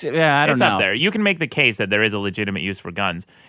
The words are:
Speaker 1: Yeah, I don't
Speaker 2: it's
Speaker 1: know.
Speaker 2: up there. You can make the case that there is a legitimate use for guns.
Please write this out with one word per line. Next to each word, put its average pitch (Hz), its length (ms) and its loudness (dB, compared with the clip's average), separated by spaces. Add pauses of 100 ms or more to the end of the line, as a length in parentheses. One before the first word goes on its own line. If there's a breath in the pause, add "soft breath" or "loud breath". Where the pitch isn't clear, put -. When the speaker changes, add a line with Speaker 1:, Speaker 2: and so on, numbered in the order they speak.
Speaker 1:
Yeah, 147 360 4
I 151 40 4
don't 151 80 2
Speaker 2:
it's 123 60 0
Speaker 1:
know. 185 80 4
Speaker 2:
up 101 100 2
there. 101 160 2
You 160 160 0
can 214 140 -2
make 190 160 0
the 151 80 -2
case 123 300 0
that 101 120 -2
there 104 140 2
is 107 80 2
a 104 80 -2
legitimate 98 420 -4
use 95 160 -6
for 87 140 -12
guns. 90 340 -4 (220 soft breath)